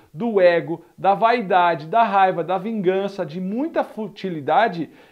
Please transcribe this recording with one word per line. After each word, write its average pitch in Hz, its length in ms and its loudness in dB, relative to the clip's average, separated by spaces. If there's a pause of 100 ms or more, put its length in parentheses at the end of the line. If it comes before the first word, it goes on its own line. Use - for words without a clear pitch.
(140)
do 208 260 -2
ego, 165 460 2 (120)
da 185 160 2
vaidade, 180 720 2
da 208 160 2
raiva, 190 440 2
da 185 120 -2
vingança, 196 680 -2
de 165 160 -10
muita 269 420 -4
futilidade 175 1080 -2 (220)